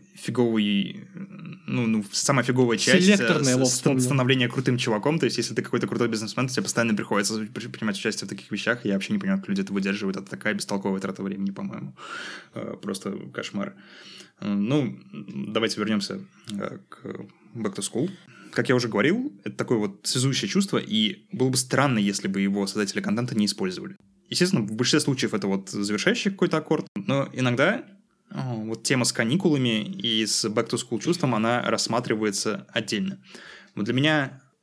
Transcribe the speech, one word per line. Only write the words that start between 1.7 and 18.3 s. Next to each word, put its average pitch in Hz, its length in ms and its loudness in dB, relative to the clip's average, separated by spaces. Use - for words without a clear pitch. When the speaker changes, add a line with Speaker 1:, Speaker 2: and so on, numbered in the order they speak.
Speaker 1:
ну, 107 240 2
самая 127 340 2
фиговая 123 320 4
часть, 143 300 6
э, 208 80 10
Speaker 2:
Селекторная, 147 400 4
Speaker 1:
с-, - 20 4
Speaker 2:
вот, 131 100 4
Speaker 1:
ст-, 127 100 2
Speaker 2:
вспомнил. 135 240 4
Speaker 1:
становления 127 460 4
крутым 123 300 0
чуваком. 120 400 2
То 143 80 2
есть, 110 140 0
если 113 160 -2
ты 123 80 0
какой-то 120 240 0
крутой 120 200 2
бизнесмен, 113 400 -2
то 127 60 -8
тебе - 100 0
постоянно 117 300 0
приходится 107 460 0
при-, 113 180 -10
принимать 107 280 -4
участие 104 300 -4
в - 20 -10
таких 101 220 -12
вещах. 117 340 -2
Я - 80 0
вообще - 200 -2
не 101 60 2
понимаю, 95 200 0
как - 100 -8
люди 196 120 0
это 101 120 -6
выдерживают. 98 440 -2
Это 98 120 -10
такая 104 240 -4
бестолковая 101 480 -4
трата 98 220 -6
времени, 98 260 -4
по-моему. - 460 -10
Э, - 260 -8
просто 101 320 -6
кошмар. - 400 -6
Э, 101 100 -2
ну, 113 440 0
давайте 110 260 0
вернемся, 101 400 -2
э, 101 260 -6
к - 160 -18
Back 107 200 -4
to - 60 -8
School. 135 280 -2